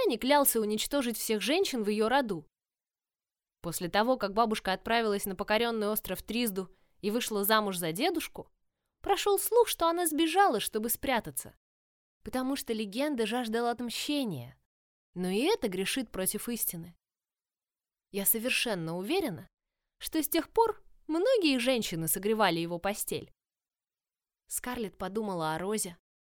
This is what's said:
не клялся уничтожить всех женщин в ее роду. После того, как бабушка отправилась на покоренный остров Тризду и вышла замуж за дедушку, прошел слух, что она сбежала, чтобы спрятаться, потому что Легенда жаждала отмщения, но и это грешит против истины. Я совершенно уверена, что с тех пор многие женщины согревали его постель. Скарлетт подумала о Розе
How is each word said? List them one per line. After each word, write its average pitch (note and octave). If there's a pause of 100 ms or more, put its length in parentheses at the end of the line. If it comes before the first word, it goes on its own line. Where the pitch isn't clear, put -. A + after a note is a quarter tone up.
не C4
клялся C4+
уничтожить A3
всех G#3+
женщин C4
в G3
ее G#3+
роду. A3+ (1120)
После F3
того, A3+
как G3
бабушка A3
отправилась A3
на G3
покоренный A3
остров G#3
Тризду G#3 (320)
и G3
вышла G#3+
замуж G3+
за E3+
дедушку, D#4 (500)
прошел F#4+
слух, A#4
что -
она E4+
сбежала, D#4+
чтобы A3
спрятаться, G#3+ (680)
потому B3+
что A#3+
Легенда A3+
жаждала A#3
отмщения, A#3 (540)
но F3+
и G3
это E4
грешит G3
против F#3+
истины. F3 (1160)
Я G3
совершенно G3+
уверена, A3 (480)
что -
с -
тех E4
пор A4+ (240)
многие E4+
женщины A3+
согревали G3
его E3+
постель. - (1160)
Скарлетт B3
подумала F#3
о E3
Розе F#3+ (320)